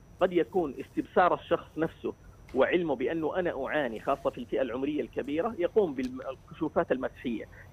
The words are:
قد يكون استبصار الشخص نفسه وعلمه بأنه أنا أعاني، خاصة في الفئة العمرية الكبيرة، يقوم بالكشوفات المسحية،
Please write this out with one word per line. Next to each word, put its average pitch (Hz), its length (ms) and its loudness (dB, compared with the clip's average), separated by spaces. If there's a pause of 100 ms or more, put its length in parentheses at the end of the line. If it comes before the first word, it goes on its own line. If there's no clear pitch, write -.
(220)
قد 180 120 2
يكون 165 460 2
استبصار 165 540 2
الشخص - 440 -2
نفسه 151 360 -4 (420)
وعلمه 151 400 4
بأنه 156 440 -2
أنا 135 260 -2
أعاني، 113 340 -2
خاصة 139 300 0
في - 80 -10
الفئة 123 240 -2
العمرية 135 400 -2
الكبيرة، 147 580 -2
يقوم 175 340 2
بالكشوفات 135 1000 -4
المسحية، 127 540 -4 (280)